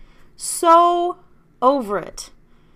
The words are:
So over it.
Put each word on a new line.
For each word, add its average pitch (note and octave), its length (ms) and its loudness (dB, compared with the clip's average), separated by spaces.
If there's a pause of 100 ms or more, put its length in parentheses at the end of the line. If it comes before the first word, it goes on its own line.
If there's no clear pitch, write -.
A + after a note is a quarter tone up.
(360)
So F4 840 0 (440)
over B3 360 0
it. - 340 -14 (440)